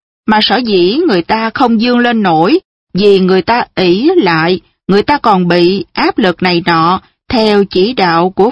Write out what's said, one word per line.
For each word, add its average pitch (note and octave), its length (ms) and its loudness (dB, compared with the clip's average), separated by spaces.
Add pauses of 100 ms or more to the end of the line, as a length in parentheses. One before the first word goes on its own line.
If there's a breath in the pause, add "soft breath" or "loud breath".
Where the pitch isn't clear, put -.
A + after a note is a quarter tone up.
(260)
Mà A3 160 0
sở - 140 0
dĩ G#3 420 0 (100)
người F3+ 140 0
ta A3 320 -4
không A#3 260 0
vươn A#3+ 180 0
lên A#3+ 240 0
nổi, F#3 380 0 (340)
vì G3 240 2
người F#3 240 2
ta A#3 220 -2 (100)
ỷ F#3+ 420 0
lại, F3 440 0 (280)
người G3+ 140 2
ta C#4+ 160 -2
còn F#3 300 0
bị F3 440 0
áp D#4 260 -4
lực F#3 240 -2
này F3 240 -2
nọ, E3+ 340 0 (280 soft breath)
theo G#3+ 360 0
chỉ G3 280 -2
đạo F3+ 380 0
của G3+ 220 0